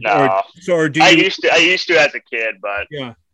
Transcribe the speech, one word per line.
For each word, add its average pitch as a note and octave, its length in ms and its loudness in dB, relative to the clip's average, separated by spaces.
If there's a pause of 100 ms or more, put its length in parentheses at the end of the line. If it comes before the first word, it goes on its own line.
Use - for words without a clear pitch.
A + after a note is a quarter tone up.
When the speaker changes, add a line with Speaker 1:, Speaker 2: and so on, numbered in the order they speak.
Speaker 1:
or, G2 220 2
Speaker 2:
no. F#2+ 160 0 (180)
Speaker 1:
so, F3+ 140 -4
or D#3+ 140 0
do D3 140 0
Speaker 2:
I F3+ 80 6
Speaker 1:
you E3+ 140 4
Speaker 2:
used - 180 -4
to, D#3+ 100 2
I D#3+ 60 2
used F3 300 0
to E3 120 2
as D3 140 0
a A#2+ 60 -12
kid, A2+ 400 -8
but G2+ 300 -8
Speaker 1:
Yeah. C3 240 -12 (200)